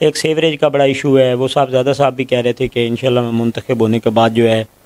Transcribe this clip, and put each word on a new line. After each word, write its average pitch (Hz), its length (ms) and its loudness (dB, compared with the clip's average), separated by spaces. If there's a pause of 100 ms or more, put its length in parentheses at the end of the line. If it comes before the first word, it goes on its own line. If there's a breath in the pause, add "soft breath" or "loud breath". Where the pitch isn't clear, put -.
एक 151 160 0
सीवरेज 156 400 -2
का 151 120 0
बड़ा 139 160 0
इशू 135 320 0
है, 127 160 4
वो 127 140 -2
साहबजादा 131 460 0
साहब 135 200 0
भी 127 120 -4
कह 123 140 0
रहे 120 140 0
थे 127 140 -4
कि 117 180 -2
इंशाल्लाह 123 380 0
मैं 117 80 -4
मुंतखब 117 500 -2
होने 110 180 0
के 117 100 -2
बाद 113 220 2
जो 113 120 2
है 110 220 0 (200)